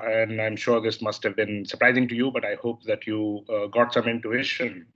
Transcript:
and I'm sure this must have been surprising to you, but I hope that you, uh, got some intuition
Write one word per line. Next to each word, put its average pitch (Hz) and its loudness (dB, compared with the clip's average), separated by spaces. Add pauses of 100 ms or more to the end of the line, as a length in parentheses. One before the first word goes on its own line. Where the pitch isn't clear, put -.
and 110 0
I'm 110 0
sure 117 2
this 110 0
must 107 -4
have 101 0
been 104 0
surprising 123 2
to 120 -6
you, 123 2
but 123 -2
I 104 -4
hope 117 -4
that 107 -2
you, 107 -2
uh, 104 -2
got 117 2
some 120 2
intuition 117 -2